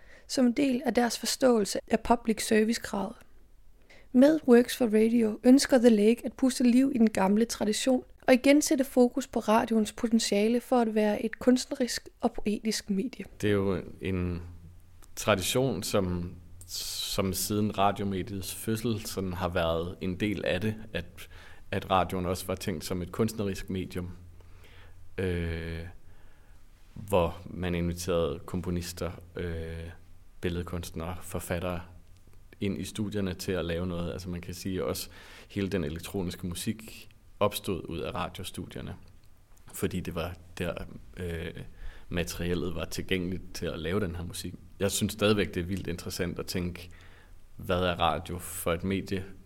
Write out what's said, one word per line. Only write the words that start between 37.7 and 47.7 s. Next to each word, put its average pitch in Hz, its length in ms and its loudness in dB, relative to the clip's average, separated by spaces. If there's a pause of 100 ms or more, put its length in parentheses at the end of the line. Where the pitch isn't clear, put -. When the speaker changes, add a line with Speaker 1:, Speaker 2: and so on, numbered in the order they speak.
Speaker 2:
ud 82 140 -6
af 73 160 -6
radiostudierne, 90 800 -8 (800)
fordi 95 280 -2
det 85 140 -6
var 82 220 -4 (220)
der, 87 160 -2 (420)
øh, 85 360 -6 (560)
materiellet 87 640 -2
var 80 100 -4
tilgængeligt 90 720 -4
til - 120 -6
at 76 120 -6
lave 82 220 -2
den 87 160 -4
her 85 80 -8
musik. 87 300 -10 (260)
Jeg 95 100 2
synes 98 220 -2
stadigvæk, 101 420 2
det 90 60 -2
er 85 40 -2
vildt 87 220 -4
interessant 87 520 -6
at - 80 -6
tænke, 87 440 -6 (680)
hvad 92 220 -2